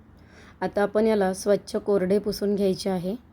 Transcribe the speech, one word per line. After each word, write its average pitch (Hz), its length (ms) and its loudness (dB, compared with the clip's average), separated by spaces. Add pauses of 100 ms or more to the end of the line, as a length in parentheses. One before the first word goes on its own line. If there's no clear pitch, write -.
(600)
आता 190 220 -2
आपण 214 240 2
याला 196 260 2
स्वच्छ 196 440 -2
कोरडे 196 420 2
पुसून 202 360 -2
घ्यायचे 190 340 0
आहे 185 240 -4 (200)